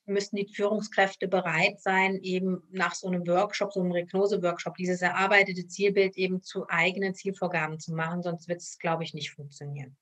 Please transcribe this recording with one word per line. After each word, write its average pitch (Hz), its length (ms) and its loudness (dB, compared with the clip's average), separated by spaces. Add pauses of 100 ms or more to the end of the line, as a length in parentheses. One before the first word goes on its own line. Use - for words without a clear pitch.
müssen 196 300 -2
die 202 180 -4
Führungskräfte 202 720 0
bereit 185 540 2
sein, 190 400 2
eben 185 400 0 (100)
nach 180 220 0
so - 140 -8
einem 175 200 0
Workshop, 202 460 2
so 190 80 0
einem 180 100 2
Regnose-Workshop, 175 840 0
dieses 180 260 -2
erarbeitete 185 680 4
Zielbild 196 480 2
eben 185 280 -2
zu - 260 -8
eigenen 185 460 0
Zielvorgaben 175 640 -2
zu 165 140 -10
machen, 165 280 -2
sonst 175 260 -4
wird's, 175 300 -8
glaube 165 260 -2
ich, 160 100 -10
nicht 147 180 -8
funktionieren. 143 720 -12